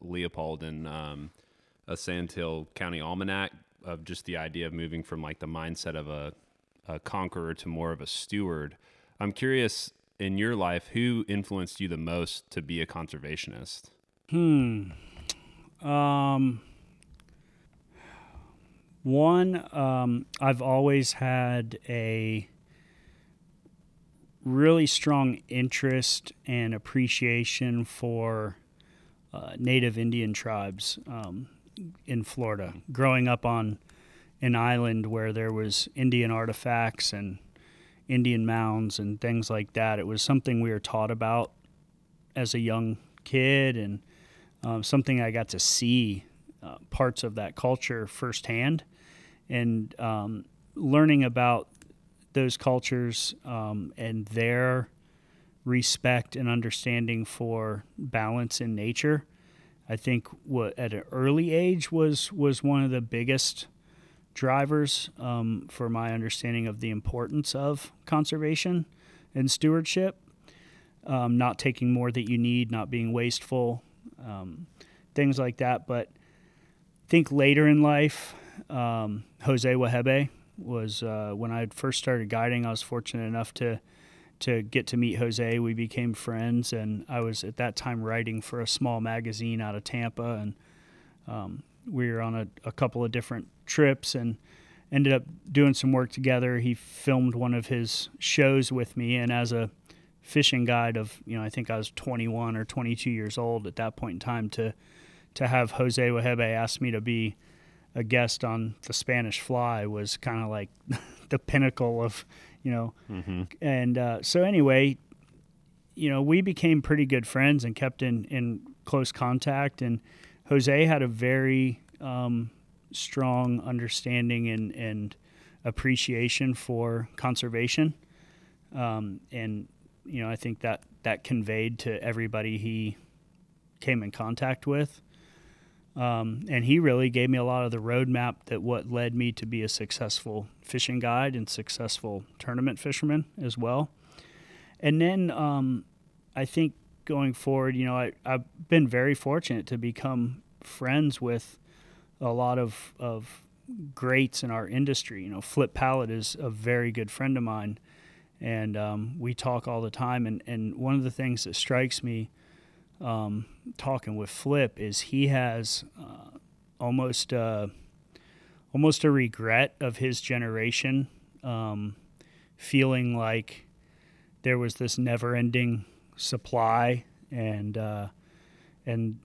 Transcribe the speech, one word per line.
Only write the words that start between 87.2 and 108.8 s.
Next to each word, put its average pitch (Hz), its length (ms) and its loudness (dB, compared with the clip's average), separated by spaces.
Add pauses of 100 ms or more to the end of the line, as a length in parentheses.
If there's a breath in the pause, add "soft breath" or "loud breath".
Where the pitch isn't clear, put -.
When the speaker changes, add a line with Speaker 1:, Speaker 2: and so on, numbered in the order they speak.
Speaker 2:
was 113 220 -4
at 107 140 -10
that 120 180 -2
time 120 280 -6
writing 110 380 -2
for 120 200 -8
a 113 80 -4
small 120 320 0
magazine 113 600 -4
out 107 140 -4
of 107 100 -6
Tampa, 117 560 -4
and, 104 140 -6 (720 soft breath)
um, 107 360 -10 (280)
we 123 220 0
were 113 80 -2
on 113 140 -2
a, 110 120 -4 (180)
a 113 80 -6
couple 120 300 0
of 113 80 0
different 117 380 -6 (160)
trips 139 500 4
and 117 220 -2 (560 loud breath)
ended 139 200 6
up 127 100 4 (280)
doing 143 220 8
some 131 180 2
work 127 200 2
together. 127 480 2
He 120 160 2
filmed 127 600 2
one 120 200 0
of 113 140 -2
his 117 500 -2
shows 135 520 4
with 123 240 -2
me, 120 220 0
and 120 160 0
as 120 200 0
a 113 180 0 (500 loud breath)
fishing 131 460 4
guide 117 320 2
of, 107 260 -6
you 113 140 -6
know, 110 40 -4
I 107 60 -4
think 113 220 -6
I 110 80 0
was 107 140 -6
twenty-one 113 640 -4
or 110 100 -4
twenty-two 120 440 -2
years 110 280 -4
old 117 280 -2
at 85 100 -8
that 113 200 -4
point 104 180 -6
in 87 40 -8
time, 113 320 -4
to, 113 240 -2 (600 loud breath)
to 135 120 0
have 123 260 2
Jose 127 340 2
Wahebe 120 460 2
ask 113 300 -2
me 127 80 0
to 110 100 -2
be 113 360 -2 (580 soft breath)
a 117 100 -2
guest 120 400 2
on 113 380 -4